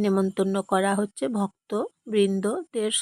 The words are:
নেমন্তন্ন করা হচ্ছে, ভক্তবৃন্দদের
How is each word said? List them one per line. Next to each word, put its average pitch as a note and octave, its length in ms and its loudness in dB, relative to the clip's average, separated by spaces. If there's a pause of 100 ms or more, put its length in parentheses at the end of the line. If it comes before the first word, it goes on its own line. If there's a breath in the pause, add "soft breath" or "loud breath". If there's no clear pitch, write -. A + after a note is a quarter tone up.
নেমন্তন্ন G3 500 2 (160)
করা G3 280 2
হচ্ছে, G#3 260 -4 (140)
ভক্তবৃন্দদের G#3+ 1500 -2 (100)